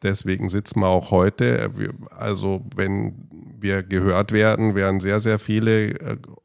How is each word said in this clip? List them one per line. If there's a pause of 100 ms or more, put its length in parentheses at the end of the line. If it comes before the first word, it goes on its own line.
deswegen
sitzen
wir
auch
heute.
Wir, (260)
also (140)
wenn (440)
wir
gehört
werden,
werden
sehr,
sehr
viele, (120)
äh, (280)